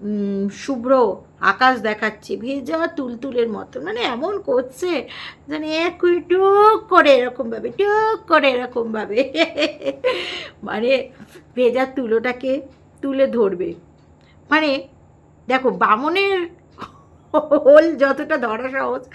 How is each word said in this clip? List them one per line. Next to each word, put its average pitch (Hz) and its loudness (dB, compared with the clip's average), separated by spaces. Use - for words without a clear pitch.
উম, 202 -4
শুভ্র 247 -4
আকাশ 247 2
দেখাচ্ছে, 214 -6
ভেজা 277 -4
তুলতুলের 240 -4
মতো, 196 -10
মানে 427 -6
এমন 339 -4
করছে 269 -2
যেন 302 -6
এক্ষুনি 339 0
টুক 392 4
করে 302 6
এরকমভাবে, 247 -4
টুক 427 0
করে 285 4
এরকমভাবে 226 -4
<laughs> - -6
মানে 233 -2
ভেজা 247 2
তুলোটাকে 254 -2
তুলে 269 2
ধরবে। 196 -2
মানে 285 0
দেখো, 262 0
বামনের 302 2
হোল 302 6
যতটা 277 0
ধরা 240 -4
সহজ, 262 -6